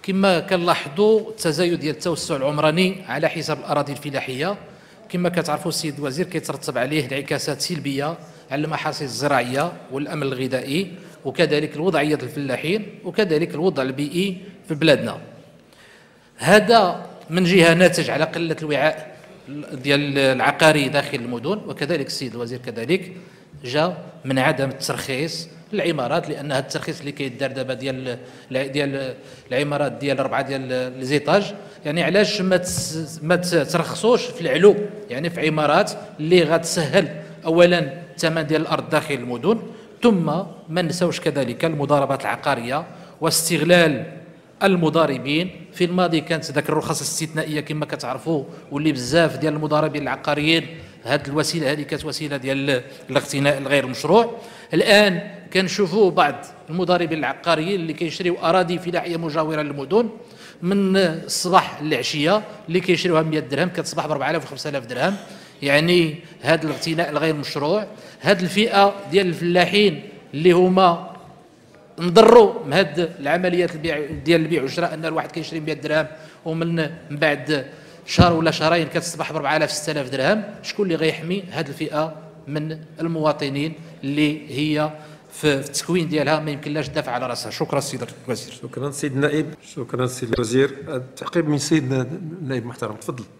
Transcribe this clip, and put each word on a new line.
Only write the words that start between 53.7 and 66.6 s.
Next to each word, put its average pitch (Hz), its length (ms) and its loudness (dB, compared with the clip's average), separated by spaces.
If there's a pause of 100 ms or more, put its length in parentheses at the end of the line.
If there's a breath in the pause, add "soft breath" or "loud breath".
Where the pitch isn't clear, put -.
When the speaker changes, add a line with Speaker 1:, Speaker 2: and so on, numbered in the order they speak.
Speaker 1:
مشروع. 180 520 2 (360 loud breath)
الان 196 460 6 (320)
كنشوفوا 190 580 2
بعض 151 240 2 (360)
المضاربين 170 480 0
العقاريين 160 640 0
اللي 160 120 -4
كيشريو 170 460 -4
اراضي 175 400 2
فلاحيه 170 380 -4
مجاوره 156 460 -2
للمدن 147 460 0 (540 loud breath)
من 190 340 2
الصباح 170 840 2
للعشيه، 151 600 0 (260 loud breath)
اللي 175 120 0
كيشريوها 170 420 2
مية 156 180 0
درهم 139 280 -2
كتصبح 156 380 -4
ب 147 40 -6
أربعة 143 200 -2
آلاف 165 140 -2
وخمسة 143 260 -10
آلاف 135 160 -6
درهم، 139 300 -2 (460 loud breath)
يعني 156 520 4 (280 loud breath)
هذا 156 220 2